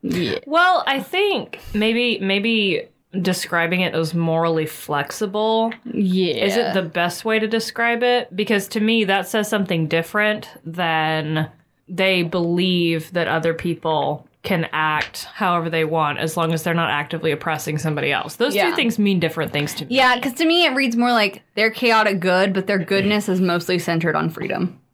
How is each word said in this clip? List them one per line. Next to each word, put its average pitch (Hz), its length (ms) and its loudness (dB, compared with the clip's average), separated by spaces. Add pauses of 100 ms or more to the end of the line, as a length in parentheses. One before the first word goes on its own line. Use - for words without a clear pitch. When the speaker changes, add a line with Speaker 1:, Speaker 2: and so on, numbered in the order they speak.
Speaker 1:
Yeah. 170 440 -2
Speaker 2:
Well, 339 400 2
I 269 160 -2
think 381 580 -2 (140)
maybe, 226 460 0
maybe 202 640 0 (380)
describing 180 600 0
it 180 140 -2
as 160 180 -2
morally 165 540 0
flexible 214 1040 -2 (180)
Speaker 1:
Yeah. 185 440 2 (100)
Speaker 2:
isn't 202 300 0
the 190 80 2
best 170 420 -2
way 220 140 2
to 214 80 -2
describe 233 560 -2
it, 247 320 0
because 202 340 0
to 233 100 -4
me 220 260 2
that 190 220 0
says 208 200 0
something 180 400 0
different 208 600 -2 (140)
than 156 840 -2 (380)
they 185 360 2
believe 170 920 0
that 170 140 0
other 160 260 0
people 156 760 -4 (160)
can 170 300 -2
act 156 500 -2 (100)
however 175 380 -2
they 160 140 0
want 156 340 0
as 160 180 -4
long 165 160 0
as 156 80 -2
they're 170 140 -2
not 165 160 0
actively 147 400 -2
oppressing 151 480 -4
somebody 143 320 -2
else. 135 240 -2
Those 254 200 -2
Speaker 1:
Yeah. 262 140 2
Speaker 2:
two 330 60 -2
things 233 240 0
mean 196 200 2
different 160 320 -2
things 147 240 -4
to 151 100 -6
me. 240 100 2
Speaker 1:
Yeah, 254 240 4
'cause 247 140 -4
to 330 120 0
me 339 200 4
it 262 100 2
reads 262 200 2
more 240 180 4
like 208 280 2 (140)
they're 220 160 2
chaotic 220 480 2
good, 185 340 4
but 190 140 -2
their 202 100 2
goodness 196 500 2
is 185 140 2
mostly 175 380 2
centered 165 360 0
on 160 140 0
freedom. - 480 -4 (160)